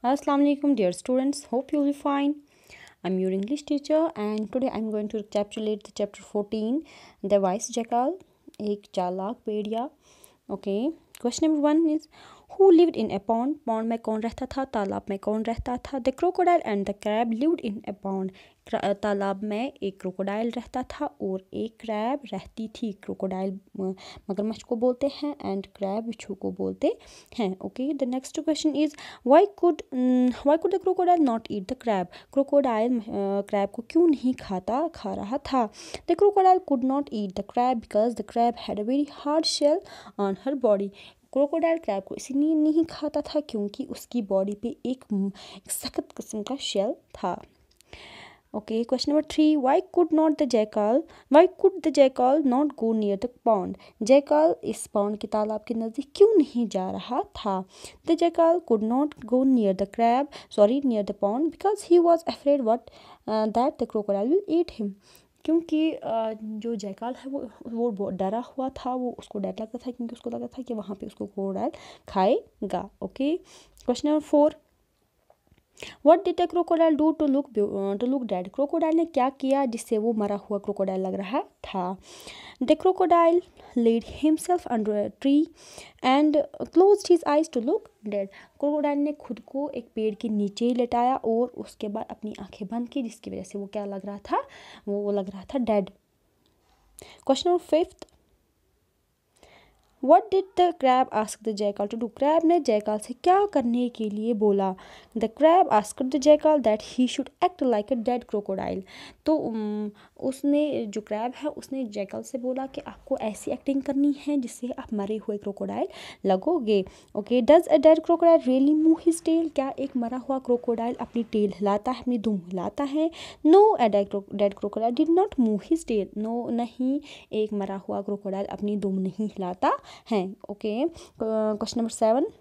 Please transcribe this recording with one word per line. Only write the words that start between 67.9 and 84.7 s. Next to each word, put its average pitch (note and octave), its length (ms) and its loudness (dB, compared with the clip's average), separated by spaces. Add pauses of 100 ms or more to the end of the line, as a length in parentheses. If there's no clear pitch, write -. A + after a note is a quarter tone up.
ब-, G3 200 -6
डरा F#3+ 280 -4
हुआ C4 300 -8
था, B3+ 260 -8
वो, B3+ 240 -6
उसको - 200 -12
डर F#3+ 100 -4
लगता A3 300 -10
था B3+ 120 -10
क्योंकि A#3 220 -10
उसको A#3+ 180 -12
लगता A#3+ 160 -10
था B3+ 160 -14
कि A#3+ 120 -8
वहाँ G3+ 220 -10
पे - 100 -12
उसको G#3 200 -10
क्रोकोडाइल G3 460 -6 (360)
खाएगा। G3 840 -2 (120)
ओके, C#4+ 380 -4 (400)
question B3 260 -2
number D4+ 280 0
four, D4+ 200 6 (1500)
what F4 180 8
did F4 160 -2
the F4 140 -2
crocodile E4 460 2
do D#4 140 4
to D#4 140 0
look C#4 240 0
beau-, G#3 220 0
अ, G3 200 -2
to G3+ 100 -4
look C4 180 -2
dead? F#3+ 320 -6
क्रोकोडाइल D#4+ 420 0
ने E4 80 2
क्या C#4 240 0
किया C4+ 360 0
जिससे A3+ 340 -4
वो A3+ 140 0
मरा G3+ 240 -2
हुआ G3+ 220 -6
क्रोकोडाइल G3 420 -4
लग F#3+ 140 -4
रहा G3 260 -4
था? F#3 560 -8 (640)
The D4+ 140 4
crocodile F4 640 4 (380)
laid A#3 260 2 (200)
himself D#4+ 420 2
under G#3+ 260 -2